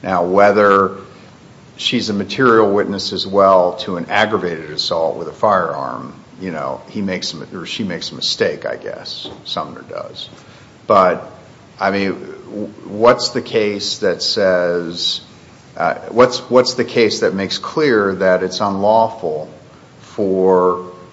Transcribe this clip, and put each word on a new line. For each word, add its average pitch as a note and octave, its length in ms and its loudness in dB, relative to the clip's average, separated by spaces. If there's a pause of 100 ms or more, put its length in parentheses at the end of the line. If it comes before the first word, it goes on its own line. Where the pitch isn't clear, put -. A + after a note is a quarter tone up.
Now, F2 240 0
whether G2 720 6 (760)
she's A2 340 -4
a - 20 -2
material G#2+ 600 2
witness G2+ 400 -2
as F#2 140 -6
well F#2+ 520 4
to F#2 180 -6
an E2+ 140 -6
aggravated F2 600 -2
assault E2 460 -2
with D#2+ 120 -8
a D2 40 -14
firearm, C#2 920 -2 (180)
you F#2+ 100 -8
know, C#2 380 -8
he G#2 140 -8
makes F#2 300 -6
a, E2 260 -14
or E2 60 -12
she - 200 -8
makes E2+ 260 -8
a D2 40 -16
mistake, - 520 -2
I A#1 100 -6
guess, - 540 -14 (140)
Sumner - 380 -10
does. - 460 -14 (580)
But, F#2 460 4 (480)
I G2 120 0
mean, G2 180 -2
w-, - 560 -10 (180)
what's A2 460 2
the B2 120 -4
case G#2 580 -2
that F2+ 220 -2
says, F2 1000 0 (540)
uh, E2+ 180 0 (160)
what's, B2 280 4 (120)
what's B2+ 240 4
the A#2+ 100 -2
case A2+ 360 2
that F#2 120 2
makes F#2+ 260 -4
clear G#2+ 580 0
that F#2 260 2
it's F#2 180 -4
unlawful G2+ 920 0 (480)
for F#2 920 2 (200)